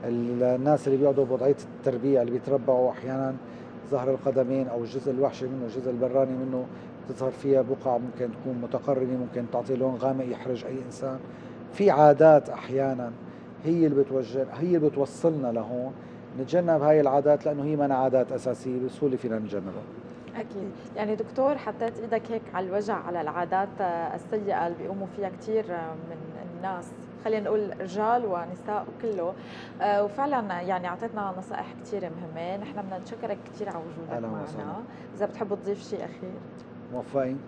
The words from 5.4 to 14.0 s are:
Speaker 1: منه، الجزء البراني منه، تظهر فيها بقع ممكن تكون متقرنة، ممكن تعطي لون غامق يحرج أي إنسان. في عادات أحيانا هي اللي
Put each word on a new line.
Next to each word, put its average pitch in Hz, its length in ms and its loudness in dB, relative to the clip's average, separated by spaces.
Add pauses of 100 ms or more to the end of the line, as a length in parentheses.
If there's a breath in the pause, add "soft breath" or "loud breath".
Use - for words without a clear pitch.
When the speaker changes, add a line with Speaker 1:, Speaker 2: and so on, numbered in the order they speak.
Speaker 1:
منه، 127 200 -4
الجزء 127 240 -4
البراني 127 420 2
منه، 131 320 -2 (440 loud breath)
تظهر 131 220 -2
فيها 135 320 4
بقع 127 360 0
ممكن 123 300 -4 (120)
تكون 127 220 -4
متقرنة، 127 540 0
ممكن 123 360 -4
تعطي 120 240 0
لون 131 180 2
غامق 131 360 0
يحرج 120 340 -4
أي 131 120 -6 (100)
إنسان. 131 320 -6 (540 loud breath)
في 196 180 6
عادات 151 580 10
أحيانا 127 640 -2 (520 loud breath)
هي 165 220 6
اللي 139 160 6